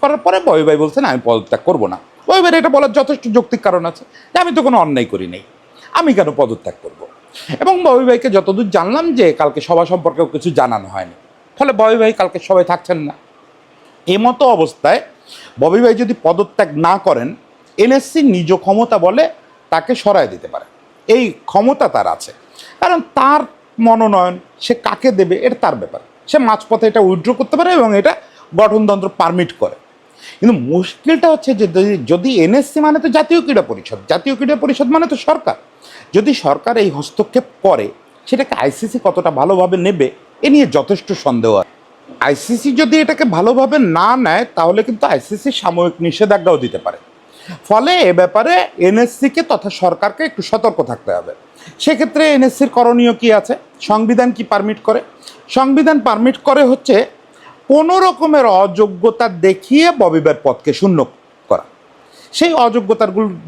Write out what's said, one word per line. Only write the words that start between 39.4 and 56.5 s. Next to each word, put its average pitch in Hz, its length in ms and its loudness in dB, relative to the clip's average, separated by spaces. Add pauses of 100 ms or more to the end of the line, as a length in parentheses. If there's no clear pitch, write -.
নেবে 175 340 0 (320)
এ 277 80 0
নিয়ে 277 160 4
যথেষ্ট 156 460 -4
সন্দেহ 117 420 0
আছে। 95 140 0 (520)
আইসিসি 220 520 -2
যদি 247 280 2
এটাকে 311 240 -2
ভালোভাবে 233 540 0
না 196 380 2
নেয় 208 280 0 (100)
তাহলে 170 280 2
কিন্তু 214 240 -4
আইসিসি 147 460 -4
সাময়িক 170 480 -2
নিষেধাজ্ঞাও 175 560 0
দিতে 123 220 -6
পারে, 87 200 -8 (720)
ফলে 240 320 2
এ 190 120 4
ব্যাপারে 180 420 2 (240)
এনএসসিকে 240 640 0
তথা 214 280 -4
সরকারকে 196 540 -2
একটু 240 180 -8
সতর্ক 214 400 -2
থাকতে 120 320 -8
হবে। 87 180 -8 (460)
সেক্ষেত্রে 302 440 0 (120)
এনএসসির 262 340 2
করণীয় 240 460 2
কী 233 180 -2
আছে? 214 220 0 (260)
সংবিধান 220 520 0
কি 214 120 -10
পারমিট 214 400 -4
করে? 220 160 0 (480)
সংবিধান 277 520 2
পারমিট 226 360 2
করে 285 260 2